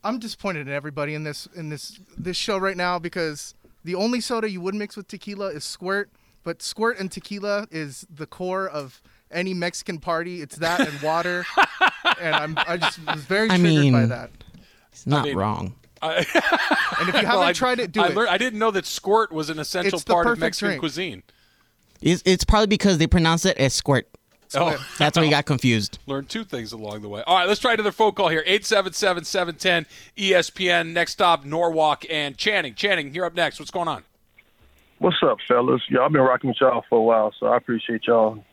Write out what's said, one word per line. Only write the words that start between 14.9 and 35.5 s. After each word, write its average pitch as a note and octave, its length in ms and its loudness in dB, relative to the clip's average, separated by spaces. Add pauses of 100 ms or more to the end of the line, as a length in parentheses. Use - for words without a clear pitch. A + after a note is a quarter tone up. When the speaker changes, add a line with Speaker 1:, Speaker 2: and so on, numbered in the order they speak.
Speaker 3:
It's - 160 -12
not C#3+ 140 2
Speaker 2:
I C#3 80 -2
mean, C3 80 -2
Speaker 3:
wrong. G2+ 380 -4 (260)
Speaker 2:
I D#3+ 160 -2
<laughs> - 840 0
Speaker 1:
And - 80 0
if F#3 80 -2
you C4 60 4
Speaker 2:
Well, G#3 180 2
Speaker 1:
haven't F3 80 4
Speaker 2:
I, F3+ 60 2
Speaker 1:
tried B3 260 0
it, F#3 140 -6
do F3 80 0
Speaker 2:
I F3 80 4
Speaker 1:
it. - 60 0
Speaker 2:
learned, A3 140 2
I F3+ 80 2
didn't A3 220 -2
know A3 120 2
that F#3+ 140 -2
squirt G#3 460 0
was D#3 180 -4
an D#3 80 -6
essential F3+ 380 -2
Speaker 1:
It's D#3 80 -6
the - 80 -2
Speaker 2:
part E3+ 140 4
of A#3 60 2
Speaker 1:
perfect G3 100 -2
Speaker 2:
Mexican E3 260 -2
Speaker 1:
drink. E3 140 -4
Speaker 2:
cuisine. D3 420 -8 (760)
Speaker 3:
It's, C#3 240 2
it's F#3 180 4
probably G#3+ 240 4
because G3 300 4
they D#3+ 100 4
pronounce E3 380 4
it F#3+ 120 2
as C3 160 2
squirt. - 360 0 (460)
Speaker 2:
Oh. D3 220 2 (220)
Speaker 3:
That's D3+ 180 2
why E3 60 4
you D3+ 80 4
got D3 140 2
confused. A#2+ 580 0
Speaker 2:
<laughs> - 20 -20
Learned C#3 240 -6
two A3+ 140 -8
things A#2 300 -8
along G#2+ 280 -10
the G#2 80 -12
way. G#2 160 -10
All F3+ 100 4
right, F3+ 120 4
let's G#3 120 2
try A#3+ 140 2
another G#3+ 180 0
phone G#3+ 200 2
call F#3+ 180 0
here. D#3+ 160 0
Eight G3+ 220 0
seven G3 260 2
seven, F3+ 300 0
seven E3+ 320 -4
ten, F3 320 0 (280)
E G3 160 0
S F3+ 200 4
P F#3 180 -2
N. E3+ 240 2
Next E3+ 200 0
stop, E3+ 300 2
Norwalk D#3 640 0
and D3 300 -4
Channing. F3+ 380 -2
Channing, D#3+ 400 -2
you're F3+ 100 -2
up E3 80 -6
next. E3 240 0
What's D3 140 -14
going F3 160 -4
on? A#2+ 160 -6 (960)
Speaker 4:
What's F3 240 2
up, B2+ 240 2
fellas? B2+ 420 4